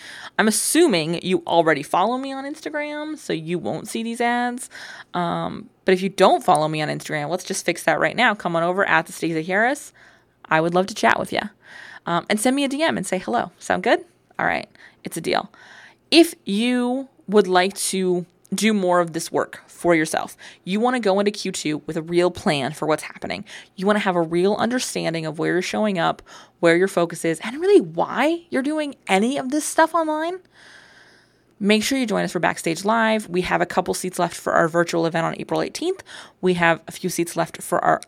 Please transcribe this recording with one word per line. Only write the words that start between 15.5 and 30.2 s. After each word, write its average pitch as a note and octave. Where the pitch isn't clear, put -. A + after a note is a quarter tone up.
If E4
you B3
would F#3+
like F#3
to F3+
do G#3+
more F3+
of E3+
this D#3+
work -
for -
yourself, -
you F#3+
wanna B3
go G3+
into G#3
Q F#3+
two D3+
with D#3+
a D#3+
real F3
plan D3+
for D3+
what's D3+
happening. -
You F#3
wanna G#3
have G3
a E3+
real F3
understanding E3+
of D#3
where D#3+
you're F3+
showing G#3
up, D#3+
where E3+
your F#3
focus E3+
is, E3
and B3+
really F#4+
why G3+
you're B3+
doing D4+
any A3
of C4
this D4+
stuff D#4+
online. E4